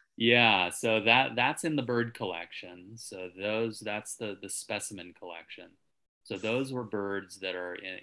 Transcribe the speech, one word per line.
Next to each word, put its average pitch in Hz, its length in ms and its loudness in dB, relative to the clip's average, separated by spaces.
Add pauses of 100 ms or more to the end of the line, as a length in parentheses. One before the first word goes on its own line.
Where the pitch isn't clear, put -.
(160)
Yeah, 113 540 6
so 110 300 2
that, 120 360 6
that's 131 280 2
in 156 120 0
the 143 60 2
bird 117 320 0
collection. 90 800 -8
So 92 420 -12
those, 107 420 0
that's 107 360 -6
the, 104 260 -6
the 98 60 -10
specimen 95 680 -8
collection. 87 500 -14 (560)
So 104 120 -6
those 120 360 -2
were 123 120 -4
birds 98 540 -4
that 92 160 -4
are 90 220 -6
in, 92 260 -10